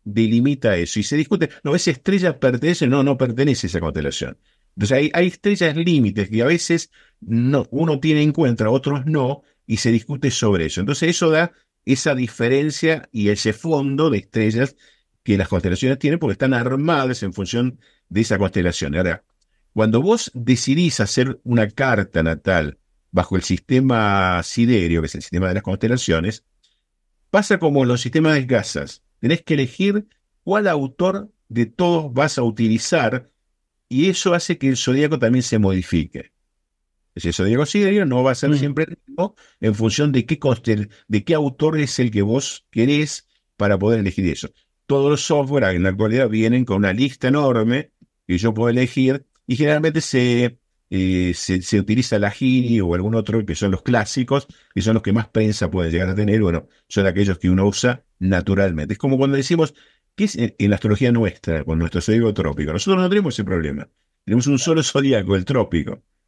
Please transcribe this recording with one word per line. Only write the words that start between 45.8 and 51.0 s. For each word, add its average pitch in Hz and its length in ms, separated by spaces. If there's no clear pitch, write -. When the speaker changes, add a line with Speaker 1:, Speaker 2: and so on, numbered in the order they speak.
Speaker 1:
la 95 60
actualidad 110 400
vienen 113 360
con 98 140
una 101 140
lista 131 360
enorme 131 640
que 90 120
yo 110 160
puedo 117 140
elegir, 131 580
y 123 100
generalmente 151 460
se, 123 560
eh, 92 440